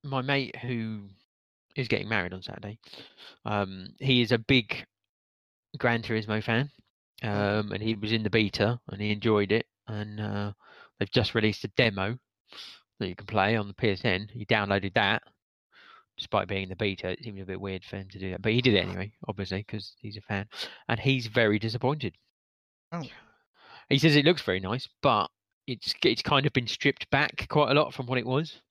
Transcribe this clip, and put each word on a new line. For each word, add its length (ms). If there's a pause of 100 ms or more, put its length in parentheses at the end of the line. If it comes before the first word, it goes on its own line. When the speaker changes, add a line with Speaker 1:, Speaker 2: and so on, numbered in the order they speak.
Speaker 1:
my 180
mate 340
who 460 (720)
is 120
getting 220
married 240
on 80
Saturday, 380 (680)
um, 440 (100)
he 220
is 100
a 60
big 480 (920)
Gran 240
Turismo 400
fan, 300 (520)
Speaker 2:
Okay. 80
Speaker 1:
um, 400
and 120
he 120
was 180
in 100
the 60
beta 500 (100)
and 120
he 100
enjoyed 400
it, 140 (220)
and, 320
uh, 340 (440)
they've 140
just 240
released 300
a 40
demo 480 (840)
that 80
you 80
can 120
play 300
on 100
the 60
P 160
S 160
N. 260
He 140
downloaded 480
that, 300 (960)
despite 300
being 160
in 60
the 60
beta. 340
It 140
seemed 160
a 60
bit 160
weird 220
for 140
him 120
to 100
do 120
that, 100
but 100
he 100
did 140
it 100
anyway, 280 (140)
obviously, 360
'cause 360
he's 180
a 40
fan, 260 (400)
and 120
he's 280
very 300
disappointed. 580 (760)
Speaker 2:
Oh. 120 (840)
Speaker 1:
He 100
says 160
it 100
looks 160
very 180
nice, 280 (140)
but 280 (380)
it's, 260 (100)
it's 180
kind 240
of 80
been 140
stripped 440
back 380
quite 220
a 40
lot 180
from 140
what 100
it 80
was. 460